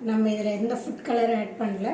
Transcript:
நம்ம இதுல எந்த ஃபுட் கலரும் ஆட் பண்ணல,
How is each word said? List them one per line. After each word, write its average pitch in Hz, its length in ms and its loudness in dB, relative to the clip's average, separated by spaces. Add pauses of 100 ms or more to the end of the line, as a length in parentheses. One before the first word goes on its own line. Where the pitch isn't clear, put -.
(120)
நம்ம 220 140 4 (120)
இதுல 208 240 0
எந்த 233 220 0
ஃபுட் - 260 -8
கலரும் 233 340 2
ஆட் - 200 -8
பண்ணல, 202 300 -2